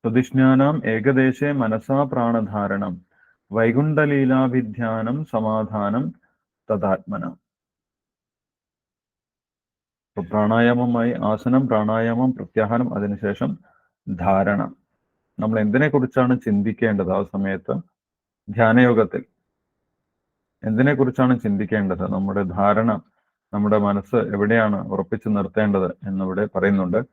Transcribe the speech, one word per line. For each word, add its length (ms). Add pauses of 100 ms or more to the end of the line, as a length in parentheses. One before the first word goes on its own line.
സ്വതിഷ്ണ്യാനാം 720 (100)
ഏകദേശേ 640
മനസാ 520
പ്രാണധാരണം 880 (580)
വൈകുണ്ഠലീലാഭിധ്യാനം 1700
സമാധാനം 880 (580)
തദാത്മന. 540 (2750)
അപ്പൊ 180
പ്രാണായാമമായി 920 (100)
ആസനം, 440
പ്രാണായാമം, 680
പ്രത്യാഹാരം, 600
അതിനുശേഷം 600 (500)
ധാരണ. 540 (760)
നമ്മൾ 200
എന്തിനെ 300
കുറിച്ചാണ് 500
ചിന്തിക്കേണ്ടത് 720
ആ 120
സമയത്ത് 520 (720)
ധ്യാനയോഗത്തിൽ? 760 (1400)
എന്തിനെ 300
കുറിച്ചാണ് 460
ചിന്തിക്കേണ്ടത്? 720
നമ്മുടെ 320
ധാരണ, 480 (640)
നമ്മുടെ 240
മനസ്സ് 380
എവിടെയാണ് 720
ഉറപ്പിച്ചു 400
നിർത്തേണ്ടത് 600 (160)
എന്നിവിടെ 380
പറയുന്നുണ്ട്. 520 (160)